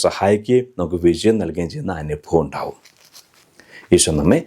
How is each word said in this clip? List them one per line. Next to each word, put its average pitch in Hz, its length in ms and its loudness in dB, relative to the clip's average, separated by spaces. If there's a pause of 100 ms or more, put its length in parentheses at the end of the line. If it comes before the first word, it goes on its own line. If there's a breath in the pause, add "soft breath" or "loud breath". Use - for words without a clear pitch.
സഹായിക്കുകയും 107 580 0 (120)
നമുക്ക് 87 260 -4
വിജയം 107 340 2
നൽകുകയും 85 320 -4
ചെയ്യുന്ന 76 240 -8
അനുഭവം 76 480 -2
ഉണ്ടാവും. 71 360 -8 (1120 loud breath)
ഈശോ - 200 4
നമ്മെ 80 360 2